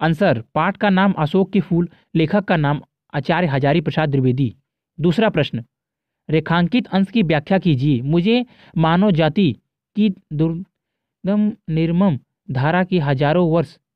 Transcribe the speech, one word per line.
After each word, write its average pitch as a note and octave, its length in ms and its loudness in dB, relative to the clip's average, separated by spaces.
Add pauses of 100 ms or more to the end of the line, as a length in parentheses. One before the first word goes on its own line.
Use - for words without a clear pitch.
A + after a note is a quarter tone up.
आंसर, D#3 440 0 (100)
पाठ E3+ 220 -2
का G#3 140 0
नाम F#3+ 220 2
अशोक F#3 400 -2
के G3+ 80 0
फूल, E3+ 280 -2 (260)
लेखक E3 300 0
का F#3 120 0
नाम D3 260 -2 (320)
आचार्य E3 320 -2
हजारी C#3+ 340 0
प्रसाद D#3+ 280 -2
द्विवेदी। B2+ 480 0 (440)
दूसरा F3+ 280 2
प्रश्न, C3+ 360 -4 (640)
रेखांकित E3 560 0
अंश F#3+ 240 -2
की A#3 120 0
व्याख्या D#3+ 360 0
कीजिए। C#3 440 0
मुझे F3+ 440 0 (300)
मानव F3 340 2
जाति D#3+ 460 0 (400)
की G#3+ 140 2 (220)
दुर्दम F3+ 1200 -4 (160)
निर्मम E3 500 0 (320)
धारा D3+ 340 0
की F3+ 140 0
हजारों D3 520 0
वर्ष E3 280 -2 (180)